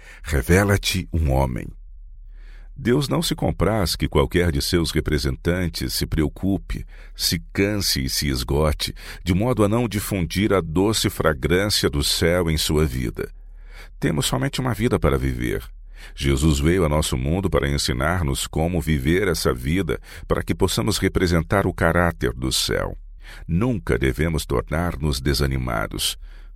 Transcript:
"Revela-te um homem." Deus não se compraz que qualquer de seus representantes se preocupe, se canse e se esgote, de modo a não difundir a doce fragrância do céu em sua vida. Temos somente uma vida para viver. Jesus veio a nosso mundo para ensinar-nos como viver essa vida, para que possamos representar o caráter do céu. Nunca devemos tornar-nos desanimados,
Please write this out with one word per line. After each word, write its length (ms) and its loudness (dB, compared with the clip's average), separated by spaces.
"Revela-te 880 2
um 200 2
homem." 360 0
Deus 340 2
não 120 2
se 140 0
compraz 600 2
que 120 0
qualquer 460 4
de 80 2
seus 280 2
representantes 1040 0
se 140 -2
preocupe, 760 -2
se 380 0
canse 540 0
e 40 -2
se 200 -2
esgote, 680 0
de 120 0
modo 320 4
a 20 2
não 200 2
difundir 640 0
a 80 4
doce 480 2
fragrância 800 2
do 140 0
céu 460 2
em 80 0
sua 280 2
vida. 440 -4
Temos 280 0
somente 340 -2
uma 120 0
vida 240 2
para 200 4
viver. 440 -2
Jesus 440 4
veio 240 4
a 60 2
nosso 260 0
mundo 340 0
para 200 2
ensinar-nos 760 0
como 360 0
viver 460 2
essa 260 0
vida, 460 -2
para 160 0
que 100 -2
possamos 440 2
representar 680 2
o 80 0
caráter 600 2
do 180 -2
céu. 460 -2
Nunca 500 0
devemos 480 0
tornar-nos 760 -2
desanimados, 960 -2